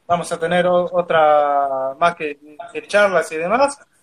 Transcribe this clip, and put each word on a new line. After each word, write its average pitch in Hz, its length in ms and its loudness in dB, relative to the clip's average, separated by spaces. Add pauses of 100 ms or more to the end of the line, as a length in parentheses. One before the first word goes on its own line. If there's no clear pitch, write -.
Vamos 170 240 -2
a 165 80 -6
tener 170 280 0
o-, 180 240 2
otra 147 1080 2
más 170 160 2
que, 147 240 -8 (320)
que 156 160 -10
charlas 190 460 2
y 160 40 -6
demás. 240 400 -2 (260)